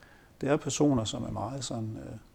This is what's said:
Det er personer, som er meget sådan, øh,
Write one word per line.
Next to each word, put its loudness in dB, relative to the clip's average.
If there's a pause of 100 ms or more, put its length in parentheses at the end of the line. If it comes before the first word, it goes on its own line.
(400)
Det 0
er 6
personer, 4
som -4
er -6
meget -4
sådan, -4
øh, -10 (180)